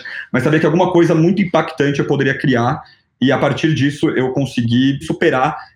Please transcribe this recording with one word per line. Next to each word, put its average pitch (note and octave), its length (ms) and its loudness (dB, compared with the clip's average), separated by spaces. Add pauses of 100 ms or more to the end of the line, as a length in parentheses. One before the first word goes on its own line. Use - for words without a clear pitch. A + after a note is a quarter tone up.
(300)
mas B2+ 120 -2
sabia D#3 180 2
que E3+ 60 2
alguma F3 260 2
coisa E3+ 220 4
muito E3+ 260 2
impactante D#3 580 0
eu D#3 80 0
poderia C3+ 320 0
criar, B2+ 440 0 (380)
e C3 120 2
a B2+ 60 0
partir D3 360 0
disso C#3+ 360 0
eu B2+ 220 -2
consegui C3 680 0
superar C#3+ 540 -2 (200)